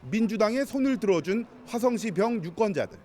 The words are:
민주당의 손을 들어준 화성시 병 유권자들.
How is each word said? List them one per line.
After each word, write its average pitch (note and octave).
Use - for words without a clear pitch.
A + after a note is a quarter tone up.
민주당의 A3
손을 C4
들어준 G3
화성시 A3+
병 G#3
유권자들. E3+